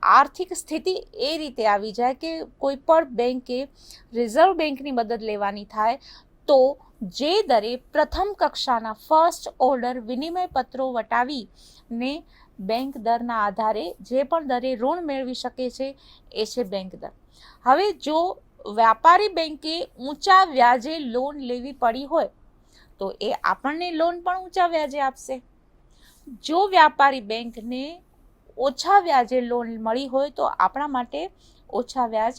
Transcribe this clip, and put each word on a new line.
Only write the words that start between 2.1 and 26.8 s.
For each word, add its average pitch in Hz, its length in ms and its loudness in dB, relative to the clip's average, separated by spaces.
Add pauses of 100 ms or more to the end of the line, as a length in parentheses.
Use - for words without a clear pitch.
કે 330 200 -8 (240)
કોઈ 277 180 -2
પણ 320 280 4
બેંકે 247 640 -4 (440)
રિઝર્વ 240 420 4
બેંકની 294 360 -4
મદદ 233 320 -2
લેવાની 208 420 -4
થાય 220 340 -2 (480)
તો 269 320 4 (240)
જે 247 300 -4 (100)
દરે 233 320 0 (180)
પ્રથમ 349 460 0
કક્ષાના 226 540 -2 (160)
ફર્સ્ટ 330 400 4 (120)
ઓર્ડર 247 400 0
વિનિમય 311 460 -4
પત્રો 262 460 -4
વટાવીને 240 1300 -6 (380)
બેંક 240 360 -4
દરના 233 480 -2
આધારે 214 400 -2 (160)
જે 254 220 -2
પણ 311 240 -2
દરે 254 280 -2
ઋણ 285 300 -2
મેળવી 269 300 -6
શકે 254 360 -8
છે 269 160 -8 (460)
એ 214 120 -4
છે 233 200 -6
બેંક 190 300 -8
દર. - 160 -16 (540)
હવે 302 280 6
જો 311 260 -2 (560)
વ્યાપારી 320 540 6
બેંકે 320 480 -4 (240)
ઊંચા 339 440 6
વ્યાજે 262 540 2
લોન 277 420 -4
લેવી 247 320 -8
પડી 254 320 -2
હોય 285 260 0 (680)
તો 196 220 -6
એ 214 120 -4 (120)
આપણને 302 460 -2
લોન 339 300 -2
પણ 359 220 -4
ઊંચા 359 240 -2
વ્યાજે 302 340 -4
આપશે. 262 420 -6 (1000)
જો 359 240 0
વ્યાપારી 302 540 4